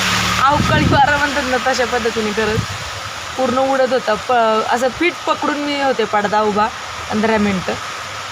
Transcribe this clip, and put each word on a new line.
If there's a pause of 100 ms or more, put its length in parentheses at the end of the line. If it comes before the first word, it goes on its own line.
(440)
अवकाळी
वारं
म्हणतात
ना
तशा
पद्धतीने.
खरंच (760)
पूर्ण
उडत
होता,
प-,
असं
फिट (140)
पकडून
मी
होते
पडदा
उभा (420)
पंधरा
मिनटं, (580)